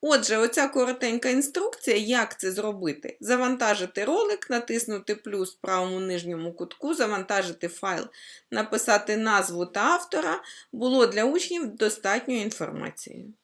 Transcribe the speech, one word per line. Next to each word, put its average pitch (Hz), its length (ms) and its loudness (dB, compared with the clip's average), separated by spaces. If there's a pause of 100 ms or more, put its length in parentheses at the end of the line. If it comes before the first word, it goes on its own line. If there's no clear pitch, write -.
Отже, 247 360 4
оця 233 300 4
коротенька 247 600 0
інструкція, 277 680 2
як 220 420 0
це 190 120 -2
зробити. 190 680 -4
Завантажити 220 880 0
ролик, 403 440 0
натиснути 226 680 -2
плюс 202 380 -6
в - 40 -20
правому 185 420 0
нижньому 175 540 -4
кутку, 180 400 -6
завантажити 196 760 -2
файл, 180 400 -4 (440)
написати 214 680 2
назву 190 480 2
та 175 140 -6
автора, 339 640 0 (300)
було 254 360 4
для 208 160 2
учнів 311 520 0
достатньою 220 680 0
інформацією. 202 920 -8 (100)